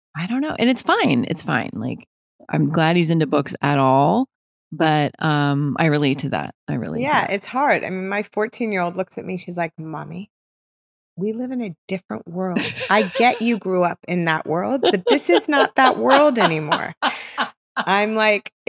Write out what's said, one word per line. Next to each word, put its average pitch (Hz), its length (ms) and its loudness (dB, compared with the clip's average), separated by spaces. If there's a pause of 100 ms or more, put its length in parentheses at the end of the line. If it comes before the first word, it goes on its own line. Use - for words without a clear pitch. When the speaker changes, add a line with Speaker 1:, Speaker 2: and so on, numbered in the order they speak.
(140)
Speaker 1:
I 160 120 -6
don't 247 160 -2
know. 311 160 -4
And 233 100 4
it's 254 140 0
fine. 302 480 2
It's - 120 -6
fine. 127 300 -4
Like, 117 340 -8 (440)
I'm 151 200 2
glad 160 260 2
he's 170 120 2
into 160 180 2
books 143 360 -2
at 143 160 2
all. 143 480 4 (440)
But, 151 480 0
um, 147 600 0
I 165 80 2
relate 147 320 2
to 143 120 -4
that. 73 240 -6 (140)
I 147 60 -4
relate - 240 -6
to 247 60 -4
Speaker 2:
Yeah, 277 180 2
Speaker 1:
that. - 100 -4
Speaker 2:
it's 196 140 -4
hard. 254 360 0
I - 60 -4
mean, 185 220 -6
my 202 140 -4
fourteen-year-old 208 720 -4
looks 185 180 -6
at - 80 -10
me. 185 140 -6
She's 175 180 -10
like, 170 220 -4
"Mommy, 156 500 -12 (880)
we 202 160 -4
live 247 200 -8
in 254 100 -4
a 190 120 -8 (140)
different 190 400 -8
world. 180 320 -4 (300)
I 214 140 4 (120)
get 240 240 2
you 233 180 0
grew 185 260 0
up 170 220 -2
in 175 200 -2
that 160 200 0
world, 202 360 -2
but 247 260 2
this 339 220 4
is - 180 4
not 285 280 2
that 262 200 6
world 269 420 4
anymore." 160 560 0 (800)
I'm 208 420 0
like, 214 360 0 (160)